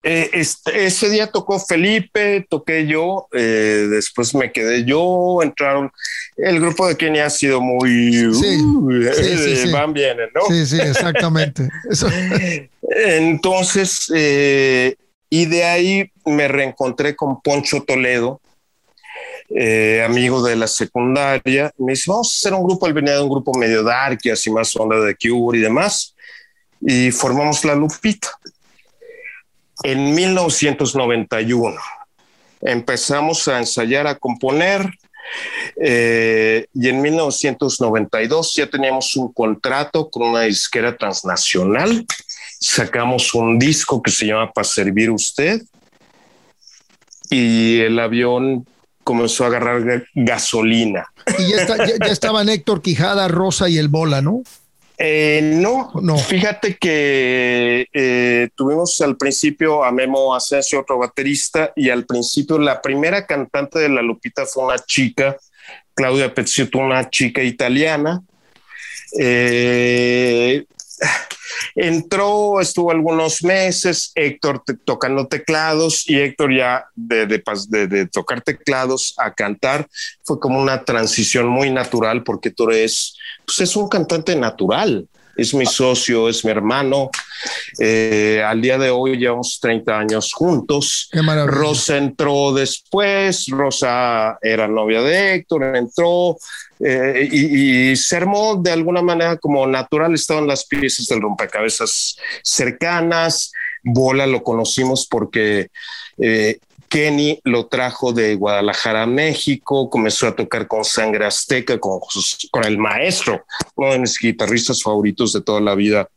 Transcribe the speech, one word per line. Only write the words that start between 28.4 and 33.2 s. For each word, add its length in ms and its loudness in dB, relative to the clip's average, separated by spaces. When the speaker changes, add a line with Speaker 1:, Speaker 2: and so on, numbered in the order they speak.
Speaker 1:
En 320 0
mil 180 2
novecientos 640 0
noventa 480 0
y 100 0
uno 280 0
empezamos 880 -2